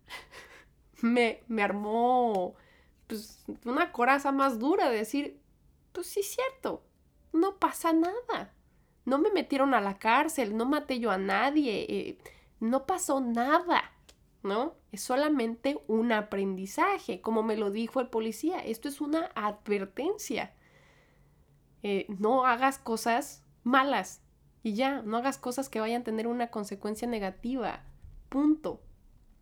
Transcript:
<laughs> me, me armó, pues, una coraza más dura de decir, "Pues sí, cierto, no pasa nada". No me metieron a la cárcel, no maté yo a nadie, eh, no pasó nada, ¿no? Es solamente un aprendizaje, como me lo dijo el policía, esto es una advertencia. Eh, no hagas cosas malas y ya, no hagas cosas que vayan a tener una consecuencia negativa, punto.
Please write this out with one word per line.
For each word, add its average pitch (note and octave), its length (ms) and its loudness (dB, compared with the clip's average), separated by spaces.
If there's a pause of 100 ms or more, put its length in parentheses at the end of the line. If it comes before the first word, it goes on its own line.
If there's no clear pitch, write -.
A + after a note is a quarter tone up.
<laughs> - 960 -18
me, A#3 460 2
me A3 140 -2
armó, G#3+ 920 2 (520)
pues, - 380 -14 (200)
una D4+ 280 -2
coraza C#4 400 2
más C4+ 260 2
dura D#4 320 2
de A3+ 80 0
decir, C#4+ 420 -4 (520)
"Pues F4+ 160 -8
sí, G4+ 140 -4
cierto, B4+ 600 -6 (500)
no F#4 260 2
pasa D#4+ 340 0
nada". F4+ 640 0 (540)
No C4+ 100 4
me G4+ 120 4
metieron C#4 440 2
a A3 60 6
la G3 180 -4
cárcel, A#3+ 580 2
no A3+ 100 0
maté C#4+ 340 0
yo A3+ 100 0
a F#3+ 80 2
nadie, A3+ 720 2
eh, - 300 -6 (420)
no B3+ 260 0
pasó D#4 340 0
nada, C4+ 720 2 (500)
¿no? A3+ 320 -2 (180)
Es G3+ 100 -10
solamente C4 880 0
un A3+ 240 2
aprendizaje, G3 1080 -2
como A3+ 220 0
me A3 140 0
lo G#3 140 0
dijo A3+ 300 -2
el A#3+ 80 -2
policía, A3+ 520 -2
esto - 280 -6
es C#4 120 -8
una D#4 340 -2
advertencia. G#3+ 1200 -4 (1300)
Eh, G3+ 260 0
no G#3+ 360 2
hagas C4 340 4
cosas A#3 640 -2 (180)
malas B3+ 600 2 (400)
y G#3+ 120 -4
ya, C4 280 0
no A3 160 -2
hagas C4+ 200 -2
cosas C4+ 300 -4
que A3 120 -4
vayan A#3 220 -2
a - 20 -8
tener A3 220 -2
una A#3+ 240 -2
consecuencia G#3 560 -6
negativa, A3+ 800 -4 (440)
punto. - 540 2 (600)